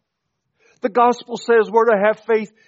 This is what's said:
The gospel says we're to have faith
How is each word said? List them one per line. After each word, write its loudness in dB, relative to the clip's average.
The -6
gospel -2
says 0
we're 2
to 2
have -2
faith -2